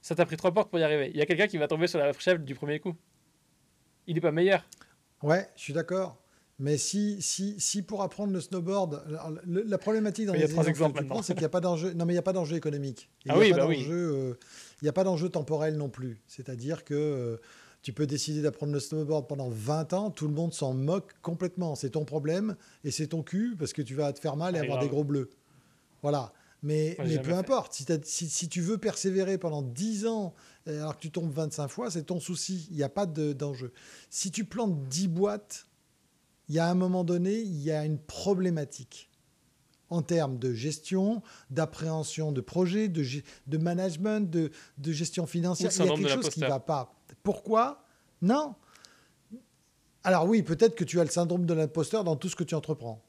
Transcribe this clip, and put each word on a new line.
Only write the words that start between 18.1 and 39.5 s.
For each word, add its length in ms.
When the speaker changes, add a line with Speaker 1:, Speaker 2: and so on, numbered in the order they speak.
Speaker 2:
d'apprendre 320
le 60
snowboard 460
pendant 220
vingt 460
ans, 160
tout 180
le 60
monde 180
s'en 220
moque 380
complètement. 540
C'est 140
ton 140
problème 520
et 60
c'est 180
ton 140
cul 360
parce 140
que 80
tu 140
vas 180
te 80
faire 160
mal 180
et 40
Speaker 1:
Ah, 40
Speaker 2:
avoir 160
Speaker 1:
grave. 100
Speaker 2:
des 60
gros 100
bleus. 260
Voilà. 300
Mais, 360
Speaker 1:
Moi, 60
j'ai 0
Speaker 2:
mais 100
Speaker 1:
jamais 100
Speaker 2:
peu 60
Speaker 1:
fait. 80
Speaker 2:
importe. 340
Si 140
t'as, 160
si, 260
si 220
tu 100
veux 160
persévérer 640
pendant 240
dix 440
ans, 280
euh, 140
alors 140
que 40
tu 100
tombes 220
vingt-cinq 360
fois, 220
c'est 140
ton 160
souci. 500
Il 60
y 60
a 80
pas 160
de, 260
d'enjeu. 400
Si 200
tu 140
plantes 400
dix 240
boîtes, 580
il 60
y 20
a 100
un 60
moment 300
donné, 340
il 240
y 80
a 160
une 120
problématique 1120